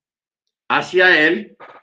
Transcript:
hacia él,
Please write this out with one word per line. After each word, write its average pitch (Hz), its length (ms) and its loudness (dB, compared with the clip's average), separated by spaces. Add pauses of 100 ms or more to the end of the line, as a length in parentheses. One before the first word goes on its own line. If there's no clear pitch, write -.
(680)
hacia 175 560 0
él, 190 320 -4 (260)